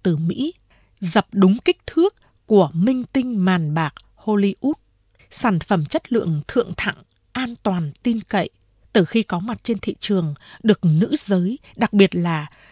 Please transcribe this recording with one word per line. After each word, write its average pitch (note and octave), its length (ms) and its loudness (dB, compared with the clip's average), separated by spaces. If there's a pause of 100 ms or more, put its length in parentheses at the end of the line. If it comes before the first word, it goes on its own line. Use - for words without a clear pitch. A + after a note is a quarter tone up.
từ F3 140 2
Mỹ, G#3 360 -2 (460)
dập F#3+ 320 -2
đúng G3 260 4
kích - 200 0 (100)
thước F4+ 280 2 (300)
của F#3+ 280 4
minh A#3+ 300 0
tinh A#3+ 420 -2
màn E3+ 280 0
bạc D#3 200 -2 (300)
Hollywood. G#3 500 0 (580)
Sản G3 280 0
phẩm D#3+ 260 -2
chất - 280 -6
lượng E3 340 0
thượng - 300 -4
thặng, - 180 -6 (360)
an B3 220 -6 (100)
toàn, F3 280 -2 (120)
tin A3+ 180 -2
cậy. - 280 -4 (440)
Từ F3+ 120 4
khi A3 180 0
có F3 160 -6
mặt G#3 240 -8
trên A3+ 160 -4
thị - 200 -8
trường, E3+ 340 -2 (300)
được G#3+ 200 4
nữ F3 320 2 (100)
giới, G3 340 -2 (160)
đặc A#3 180 -2
biệt G3 220 4
là E3 320 -2 (240)